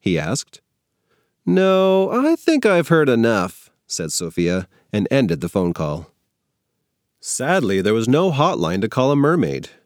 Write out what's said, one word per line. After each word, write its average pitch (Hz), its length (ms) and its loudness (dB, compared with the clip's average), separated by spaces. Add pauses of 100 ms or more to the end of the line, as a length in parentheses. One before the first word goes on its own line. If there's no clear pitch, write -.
He 87 160 0
asked. 87 440 -8 (800)
"No, 190 640 2
I 285 240 0
think 320 300 0
I've 180 240 2
heard 156 220 4
enough," 113 600 0 (160)
said 82 260 -8
Sophia, 87 540 -4 (260)
and 104 180 -2
ended 95 320 0
the 87 60 -6
phone 87 260 -2
call. 78 360 -8 (1080)
Sadly, 127 640 -2
there 104 120 2
was 113 140 -2
no 165 240 2
hotline 131 480 0
to 110 80 -4
call 127 240 0
a 143 40 2
mermaid. 139 520 0 (160)